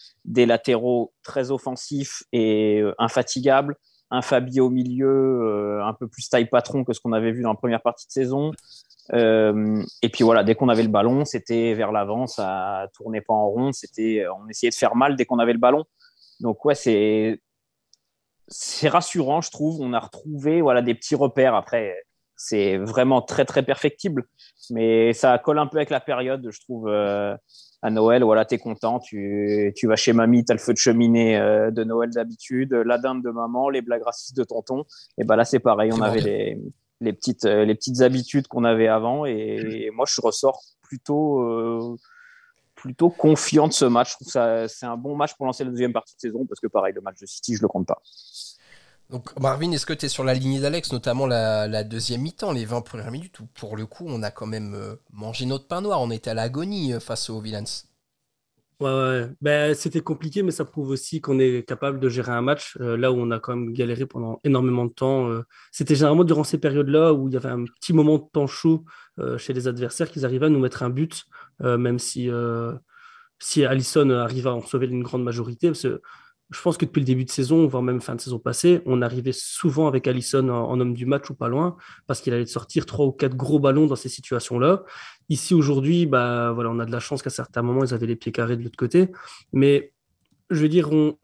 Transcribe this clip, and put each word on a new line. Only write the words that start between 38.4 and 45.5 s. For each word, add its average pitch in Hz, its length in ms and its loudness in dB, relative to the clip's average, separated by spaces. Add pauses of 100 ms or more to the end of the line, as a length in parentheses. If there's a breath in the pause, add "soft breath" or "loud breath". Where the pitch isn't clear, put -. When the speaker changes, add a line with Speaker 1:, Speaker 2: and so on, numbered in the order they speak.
Speaker 1:
qu'on 120 160 -2
avait 113 240 4
avant. 117 360 0
Et, 110 640 -6
et 107 40 -6
moi, 113 180 -2
je - 120 -4
ressors 117 420 0 (200)
plutôt, 147 600 -2
euh, 117 540 -4 (800 soft breath)
plutôt 160 360 0
confiant 156 580 4
de - 60 -2
ce - 100 2
match. 123 280 2
Je - 40 -12
trouve - 120 -20
ça, 113 400 0
c'est - 180 -16
un 117 100 -8
bon 139 180 -8
match 147 220 -4
pour 135 100 -6
lancer 127 160 -4